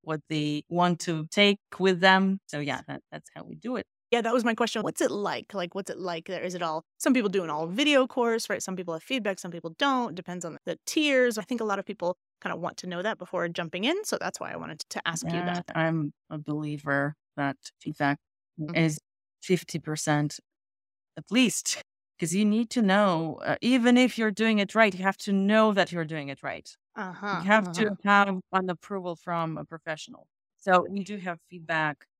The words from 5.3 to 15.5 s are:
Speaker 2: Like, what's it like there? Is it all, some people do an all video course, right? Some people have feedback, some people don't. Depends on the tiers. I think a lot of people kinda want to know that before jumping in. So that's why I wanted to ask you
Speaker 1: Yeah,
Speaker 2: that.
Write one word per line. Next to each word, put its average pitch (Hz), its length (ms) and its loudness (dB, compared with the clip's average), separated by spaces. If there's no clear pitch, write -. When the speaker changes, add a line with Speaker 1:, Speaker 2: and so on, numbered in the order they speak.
Speaker 2:
Like, 180 220 -6
what's 196 160 -8
it - 80 -10
like 170 300 -8
there? 180 140 -6
Is 180 120 -6
it 175 80 -8
all, 160 200 -4
some 294 140 2
people 233 160 2
do 185 160 0
an 160 60 -6
all 151 160 -4
video 262 400 4
course, 233 420 0
right? - 140 -4
Some 190 120 -6
people 175 200 -6
have 160 80 -8
feedback, 208 360 -4
some 180 120 -12
people 165 280 -10
don't. 254 360 0
Depends 180 320 -10
on 151 180 -12
the 160 220 -6
tiers. 262 500 2
I 214 60 -6
think 233 180 -4
a 226 40 -4
lot 202 140 -2
of 190 60 -6
people 180 320 -4
kinda - 160 -6
want 165 220 -8
to - 80 -12
know 175 160 -6
that 214 160 -4
before 175 300 -4
jumping 175 360 -6
in. 359 220 -2
So - 120 -4
that's 175 220 -8
why - 120 -10
I 170 40 -8
wanted 160 240 -12
to - 160 -8
ask 165 240 -4
you 170 100 -2
Speaker 1:
Yeah, - 20 -4
Speaker 2:
that. 175 220 -4